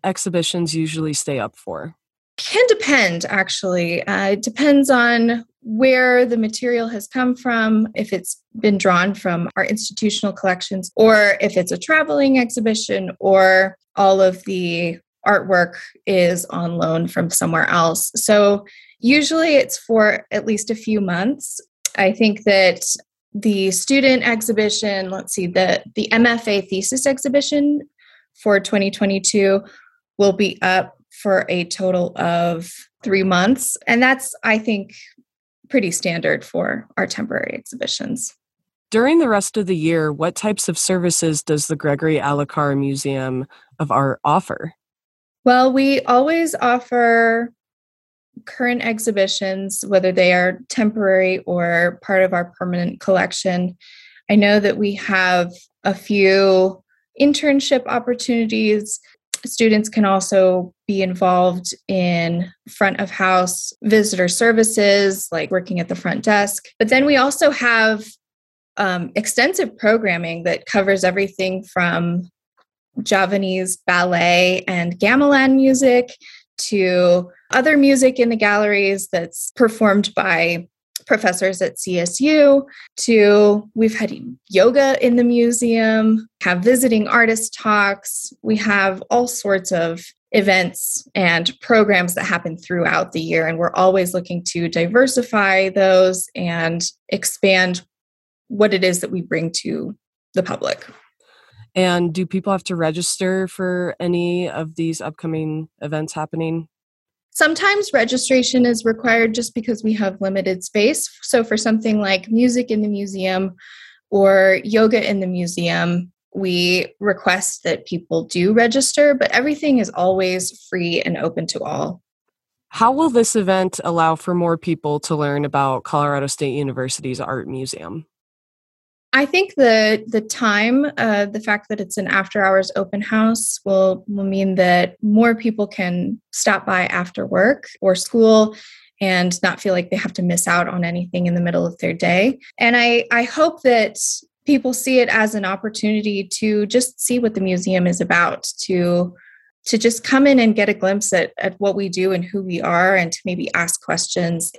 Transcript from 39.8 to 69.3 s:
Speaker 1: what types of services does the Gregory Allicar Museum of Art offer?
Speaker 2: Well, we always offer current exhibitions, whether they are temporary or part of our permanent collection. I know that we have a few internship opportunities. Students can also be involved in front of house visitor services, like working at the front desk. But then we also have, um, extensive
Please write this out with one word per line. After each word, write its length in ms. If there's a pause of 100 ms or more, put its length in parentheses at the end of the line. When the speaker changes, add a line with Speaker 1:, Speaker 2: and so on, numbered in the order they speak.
Speaker 1:
what 220
types 340
of 80
services 640
does 260
the 80
Gregory 420
Allicar 600
Museum 720 (320)
of 100
Art 340
offer? 500 (720)
Speaker 2:
Well, 280
we 280
always 540
offer 960 (960)
current 380
exhibitions, 1040
whether 240
they 220
are 260 (100)
temporary 720
or 600
part 220
of 100
our 120 (120)
permanent 420
collection. 760 (520)
I 60
know 240
that 180
we 180
have 560 (320)
a 100
few 920 (380)
internship 640
opportunities. 1120 (460)
Students 420
can 160
also 720 (140)
be 160
involved 720 (120)
in 640 (160)
front 320
of 120
house 600 (120)
visitor 440
services, 1040
like 200
working 280
at 100
the 60
front 280
desk. 400 (160)
But 100
then 160
we 120
also 340
have, 520 (720)
um, 380
extensive 600